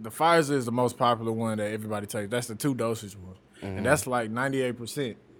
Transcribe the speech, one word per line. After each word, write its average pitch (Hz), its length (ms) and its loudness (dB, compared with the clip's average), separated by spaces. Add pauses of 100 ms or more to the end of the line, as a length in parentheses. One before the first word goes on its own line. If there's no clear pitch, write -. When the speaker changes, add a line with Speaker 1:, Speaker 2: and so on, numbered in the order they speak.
Speaker 1:
the 110 100 -10
Pfizer 156 420 4
is 131 140 2
the 117 60 -2
most 123 260 2
popular 113 340 4
one 110 260 0
that 104 140 -2
everybody 107 340 -4
takes. 104 220 -4
That's 120 200 -2
the 113 80 -8
two 139 180 0
dosage 110 420 -4
one. 92 180 -16 (280)
Speaker 2:
Mm-hmm. 95 160 -6
Speaker 1:
And 101 80 -2
that's 143 200 4
like 120 240 -2
ninety-eight 127 460 -2
percent. 117 400 -6 (240)